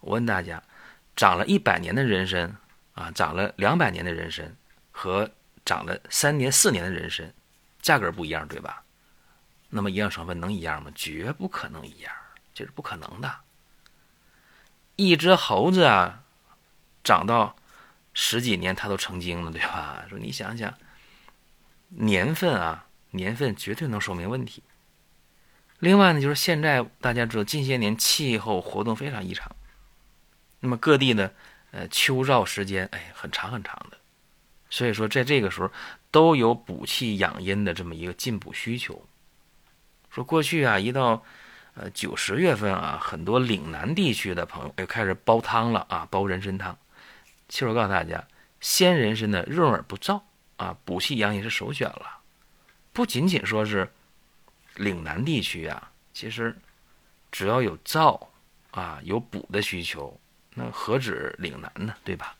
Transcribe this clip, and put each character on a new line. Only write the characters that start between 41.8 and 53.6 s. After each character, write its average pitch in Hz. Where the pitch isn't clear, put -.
九、 -
十 101
月 170
份 101
啊， 80
很 82
多 110
岭 101
南 80
地 170
区 95
的 87
朋 -
友 -
又 92
开 117
始 95
煲 113
汤 117
了 107
啊， 85
煲 98
人 92
参 95
汤。 95
其 -
实 131
我 110
告 117
诉 101
大 92
家， 82
鲜 180
人 110
参 110
的 92
润 160
而 104
不 -
燥 202
啊， 92
补 90
气 123
养 104
阴 101
是 113
首 -
选 131
了。 -
不 240
仅 165
仅 175
说 107